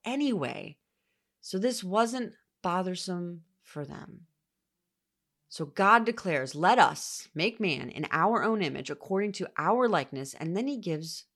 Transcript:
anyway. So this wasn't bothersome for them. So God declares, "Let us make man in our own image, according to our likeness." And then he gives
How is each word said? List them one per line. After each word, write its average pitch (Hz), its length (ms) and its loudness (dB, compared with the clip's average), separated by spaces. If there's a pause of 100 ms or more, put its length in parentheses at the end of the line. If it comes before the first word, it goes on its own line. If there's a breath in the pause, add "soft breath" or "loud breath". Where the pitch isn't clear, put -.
anyway. 233 760 -2 (600)
So - 180 -4
this 226 240 0
wasn't 226 540 0 (260)
bothersome 180 800 -4 (220)
for 147 200 -10
them. - 440 -16 (1200)
So - 160 -8
God 202 400 6
declares, 165 520 -2
"Let 185 220 4
us - 540 4
make 190 280 -2
man 135 280 -2
in - 220 -6
our 185 320 4
own 220 200 2
image, 139 280 -4
according 190 420 -2
to - 240 -6
our 226 320 4
likeness." 139 460 -2
And 165 200 -4
then 226 120 0
he 285 100 -4
gives 165 480 -6 (120)